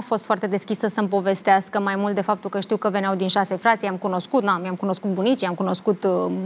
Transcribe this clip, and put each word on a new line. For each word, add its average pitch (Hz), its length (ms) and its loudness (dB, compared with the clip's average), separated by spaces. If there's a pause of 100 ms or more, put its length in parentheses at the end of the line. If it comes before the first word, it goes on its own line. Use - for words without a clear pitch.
fost 220 200 -2
foarte 208 220 0
deschisă 202 400 -2
să-mi 208 200 0
povestească, 190 720 2
mai 196 180 0
mult 202 180 0
de 202 60 0
faptul 196 280 -2
că 202 100 -4
știu 190 180 0
că 214 120 0
veneau 196 260 0
din 185 120 0
șase 190 280 2
frați, 220 300 2
i-am 196 100 -2
cunoscut, 185 480 0
na, 196 140 2
mi-am 185 180 -4
cunoscut 196 340 -2
bunicii, 190 380 0
am 180 60 -2
cunoscut, 185 500 -2
uh, 180 280 0 (140)